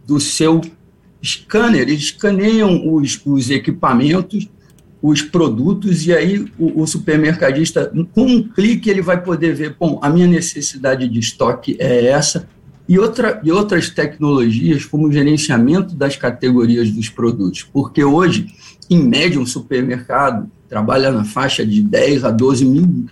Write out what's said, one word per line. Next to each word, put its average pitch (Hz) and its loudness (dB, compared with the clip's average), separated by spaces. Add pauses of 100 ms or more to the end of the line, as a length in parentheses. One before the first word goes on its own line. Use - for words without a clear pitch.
do 143 0
seu 160 0 (600)
scanner, 214 0
eles 147 -2
escaneiam 196 0
os, 147 -2
os 135 0
equipamentos, 147 -2 (540)
os 147 2
produtos, 160 -2
e 170 2
aí 180 0 (140)
o, 160 0
o - -2
supermercadista, 151 0 (220)
com 226 2
um 247 2
clique, 208 0
ele 190 0
vai 180 0
poder 165 -2
ver, 151 -8
"Bom, 160 -2
a - 0
minha 175 4
necessidade 135 -2
de 113 -4
estoque - -4
é 123 2
essa", 147 0 (400)
e 180 4
outra, 226 0
e 156 2
outras 196 0
tecnologias, 147 0
como 151 0
o 147 2
gerenciamento 147 2
das 139 -2
categorias 117 0
dos 113 -6
produtos, 117 -4
porque 139 -2
hoje, 143 2 (420)
em 175 4
média, 143 2
um 123 -2
supermercado 123 -4 (180)
trabalha 135 0
na 110 0
faixa 127 -4
de 107 2
dez 127 2
a 120 0
doze 127 2
mil 139 2